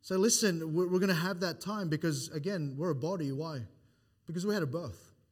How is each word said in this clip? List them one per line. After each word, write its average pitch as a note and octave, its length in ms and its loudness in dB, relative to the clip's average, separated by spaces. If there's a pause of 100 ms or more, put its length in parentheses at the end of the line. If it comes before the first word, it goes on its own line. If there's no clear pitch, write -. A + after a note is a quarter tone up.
So F#3 160 -2
listen, F#3+ 560 4
we're, F3 160 2
we're F3+ 120 4
gonna F#3+ 140 4
have F3 260 0
that F3 200 -2
time G3+ 280 -4
because, D3+ 400 0
again, D3+ 500 -4
we're E3+ 120 0
a D#3 40 2
body. D3+ 380 -2
Why? D3 300 -6 (680)
Because F3 180 -2
we G#3 80 2
had G3 80 2
a D3+ 40 0
birth. C3+ 460 -8 (200)